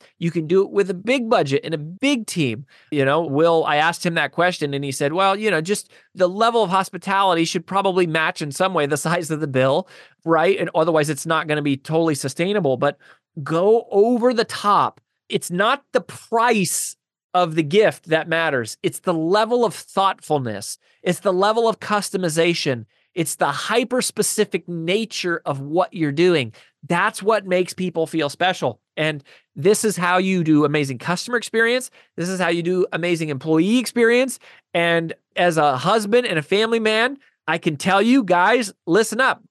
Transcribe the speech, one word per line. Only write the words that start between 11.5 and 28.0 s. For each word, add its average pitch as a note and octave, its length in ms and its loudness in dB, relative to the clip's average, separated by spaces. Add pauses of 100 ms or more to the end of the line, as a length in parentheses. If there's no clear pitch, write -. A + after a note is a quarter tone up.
be C#3+ 140 0
totally D#3+ 400 0
sustainable." E3 640 -2
But C#3+ 200 -2 (460)
go F#3+ 480 2
over A#3 420 4
the A3 120 0
top. E3+ 560 0 (260)
It's - 240 -6
not A3 400 0
the - 100 0
price - 960 -2 (380)
of F3 220 0
the E3 80 2
gift E3+ 420 2
that D#3+ 240 -2
matters. D#3 520 -2
It's - 200 -6
the F#3 120 -2
level G#3+ 520 0
of F#3+ 100 -4
thoughtfulness. C#3+ 1040 -4 (240)
It's F3+ 160 -2
the G3 140 0
level G#3+ 340 2
of A3 120 -2
customization. E3+ 1040 -2 (300)
It's D#3+ 200 -4
the D3+ 160 0
hyper-specific G#3+ 1160 -2
nature F3 760 -4
of C#3 140 -4
what D#3 340 -2
you're D#3 180 -2
doing. D3+ 400 2 (360)
That's F#3+ 340 -2
what G3+ 240 0
makes F3+ 260 0
people E3+ 360 -4